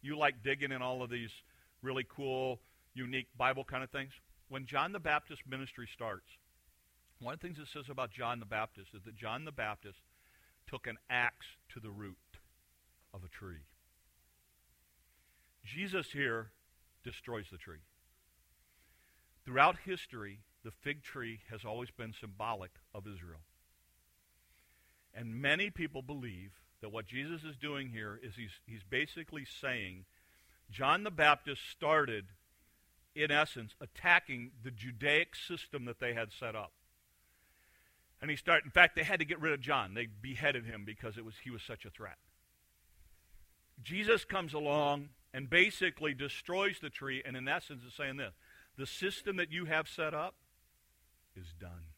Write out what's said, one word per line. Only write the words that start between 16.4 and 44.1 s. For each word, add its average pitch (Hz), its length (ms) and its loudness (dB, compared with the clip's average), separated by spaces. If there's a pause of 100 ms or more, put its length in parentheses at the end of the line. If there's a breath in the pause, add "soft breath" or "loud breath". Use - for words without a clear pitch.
destroys 113 480 -8
the 92 80 -16
tree. 80 220 -16 (1600 soft breath)
Throughout 143 400 8
history, 107 560 -8 (220)
the 113 80 -10
fig 143 320 -6
tree 113 380 -8 (100)
has 110 140 -12
always 120 260 -6
been 113 220 -10
symbolic 104 600 -6 (220)
of 101 120 -10
Israel. 87 340 -12 (1700 soft breath)
And 117 260 -6
many 160 300 4
people 147 320 -4
believe 117 500 -8 (300)
that 107 80 -8
what 107 160 -6
Jesus 151 380 -6
is 151 120 -12
doing 139 320 -4
here 110 340 -8
is 117 140 -12
he's, 113 300 -12
he's 110 220 -12
basically 147 560 -2
saying 98 600 -4 (640 soft breath)
John 139 320 4
the 214 80 -2
Baptist 151 600 6
started, 139 560 4 (880 soft breath)
in 151 160 2
essence, 131 500 2
attacking 131 720 4 (100)
the 131 80 -6
Judaic 127 640 2
system - 520 -6
that 120 120 -8
they 120 160 0
had 113 180 -2
set 113 220 -6
up. 104 180 -8 (1500 soft breath)
And 147 100 -2
he 147 60 2
started, 165 280 6
in 127 60 -10
fact, 175 260 10
they 160 80 2
had 180 140 2
to 156 80 2
get 160 140 -2
rid 156 120 4
of 135 80 0
John. 117 340 0
They 117 120 -2
beheaded 123 580 -2
him 110 200 -8
because 110 340 -8
it 113 60 -10
was, 110 100 -12 (100)
he 127 60 -10
was 113 120 -10
such - 220 -10
a 104 60 -14
threat. 95 280 -12 (1600)
Jesus 208 420 4